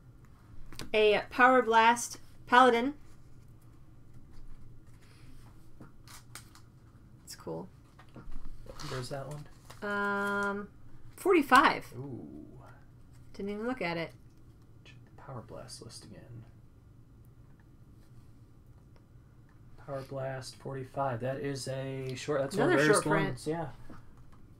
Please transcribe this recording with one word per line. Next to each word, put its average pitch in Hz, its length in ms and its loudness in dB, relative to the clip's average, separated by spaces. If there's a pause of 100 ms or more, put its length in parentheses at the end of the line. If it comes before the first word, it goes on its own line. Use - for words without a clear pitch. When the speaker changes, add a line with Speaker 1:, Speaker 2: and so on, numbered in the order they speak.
(920)
Speaker 1:
a 214 380 6
Power 254 320 8
Blast 226 560 6 (280)
Paladin. 247 460 8 (4000)
It's - 120 -16
cool. 170 320 -10 (1000)
Speaker 2:
What - 140 -14
number 131 200 -6
is 123 80 -6
that 139 200 -6
one? - 640 -10
Speaker 1:
Um, 202 760 -2 (480)
forty-five. 302 800 6
Speaker 2:
Ooh. 120 480 -12 (880)
Speaker 1:
Didn't 202 180 -6
even 208 160 -4
look 254 140 -2
at 170 160 -2
it. 165 160 -4 (720)
Speaker 2:
Check - 120 -20 (100)
the - 160 -20
Power 123 260 -12
Blast 76 340 -14
list - 220 -18
again. 113 400 -16 (3500)
Power 135 240 -10
Blast 131 480 -8
forty-five. 135 640 -4
That 135 180 -4
is 139 300 -6
a 135 460 -6
short. 139 260 -2
That's 143 160 -2
one 349 140 4
of - 0 -
the 359 60 4
Speaker 1:
Another 147 120 6
Speaker 2:
rarest - 160 6
Speaker 1:
short 151 80 2
print. 156 160 2
Speaker 2:
ones. 131 180 -6
Yeah. 160 200 -2 (920)